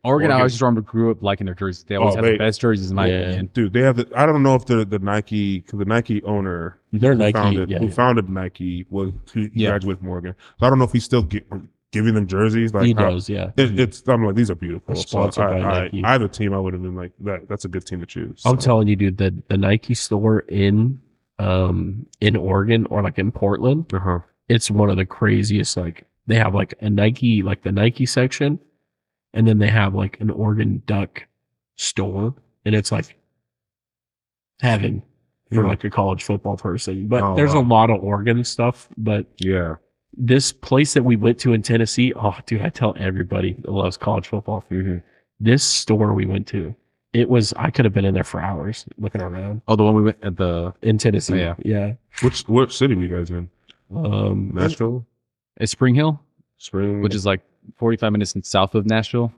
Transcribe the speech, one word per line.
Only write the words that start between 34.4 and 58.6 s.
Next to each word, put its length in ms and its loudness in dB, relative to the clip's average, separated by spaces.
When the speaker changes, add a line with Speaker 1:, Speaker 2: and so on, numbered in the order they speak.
Speaker 3:
heaven 420 0
for, 120 2
Speaker 2:
Hmm. 40 2
Speaker 3:
like, 160 -2
a 60 -6
college 340 -2
football 340 -4
person. 500 -6
But 160 2
Speaker 2:
Oh, 120 0
Speaker 3:
there's 180 2
Speaker 2:
wow. 80 4
Speaker 3:
a 20 0
lot 260 6
of 140 0
Oregon 400 0
stuff, 440 -4
but 280 -2
Speaker 2:
Yeah. 360 -2
Speaker 3:
this 360 2
place 420 0
that 100 4
we 120 4
went 240 2
to 140 2
in 80 2
Tennessee, 540 0
oh, 200 -2
dude, 160 -4
I 80 -2
tell 280 -2
everybody 560 -2
that 180 -10
loves 260 -2
college 300 -2
football. 440 -6
Speaker 2:
Mm-hmm. 260 -2
Speaker 3:
This 240 4
store 500 0
we 120 0
went 220 -4
to, 280 -6
it 160 2
was, 280 2
I 140 -2
could 140 2
have 80 2
been 120 2
in 80 2
there 100 0
for 180 -8
hours 440 -6
looking 240 -6
around. 460 -8
Speaker 1:
Oh, 80 2
the 80 6
one 120 6
we 80 6
went 180 2
at 160 -6
the 440 -2
Speaker 3:
In 160 2
Tennessee, 360 0
Speaker 1:
Oh, 40 0
yeah. 180 -2
Speaker 3:
yeah. 280 -2
Speaker 2:
Which, 260 0
what 240 4
city 240 0
were 80 -2
you 140 -4
guys 140 -6
in? 180 -6
Speaker 3:
Um, 600 -2
Speaker 2:
Nashville? 520 -2
Speaker 1:
It's 140 -2
Spring 240 2
Hill, 260 2
Speaker 2:
Spring. 440 -4
Speaker 1:
which 140 0
is, 100 -4
like, 160 0
forty-five 340 0
minutes 240 0
in, 80 -6
south 320 0